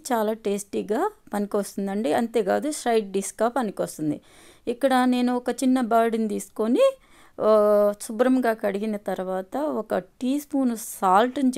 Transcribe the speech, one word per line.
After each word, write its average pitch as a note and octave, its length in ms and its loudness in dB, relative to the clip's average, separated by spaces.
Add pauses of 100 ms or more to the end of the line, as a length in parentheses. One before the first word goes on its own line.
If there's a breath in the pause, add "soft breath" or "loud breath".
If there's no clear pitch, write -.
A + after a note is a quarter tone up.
(120)
చాలా A3 200 0
టేస్టీగా G#3+ 760 -2 (240)
పనికొస్తుందండి. G#3 800 -2
అంతేకాదు, A3+ 580 0
సైడ్ A3 420 -2
డిష్గా G3 360 -2
పనికొస్తుంది. F3+ 720 -4 (480 soft breath)
ఇక్కడ C4 260 0 (100)
నేను B3 320 2
ఒక B3 140 -4
చిన్న B3+ 300 2
బర్డ్ని A3+ 480 2
తీసుకొని, A3 560 0 (560 soft breath)
ఆ, G#3+ 100 2 (500)
శుభ్రంగా B3 540 0
కడిగిన G#3 420 -4
తర్వాత F#3+ 600 -6
ఒక B3+ 420 -4
టీ B3 420 -4
స్పూన్ C4+ 360 -2
సాల్ట్ని A#3 800 2